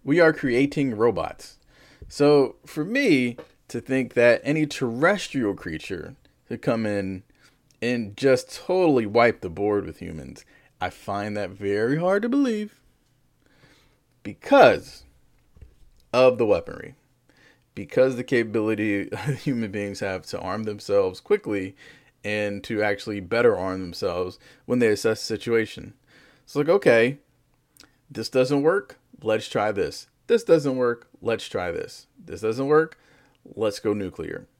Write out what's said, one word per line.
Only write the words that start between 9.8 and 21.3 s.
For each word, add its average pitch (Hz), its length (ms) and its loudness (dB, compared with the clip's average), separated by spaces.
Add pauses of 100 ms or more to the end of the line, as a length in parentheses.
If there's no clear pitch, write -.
with 80 100 -14
humans, 80 480 -14 (340)
I 90 120 -6
find 104 440 -8
that 101 140 -6
very 104 480 -2
hard 185 240 0
to 240 80 -4
believe 233 500 -2 (1400)
because 117 840 4 (1080)
of 123 240 6
the 117 80 2
weaponry, - 480 -2 (800)
because 127 420 0
the 120 80 -8
capability 107 840 -2 (160)
<laughs> 135 140 -4
human 117 320 -4
beings 101 300 -8
have 95 260 -6
to - 120 -10
arm 107 260 -8
themselves 101 540 0
quickly 101 560 -2 (480)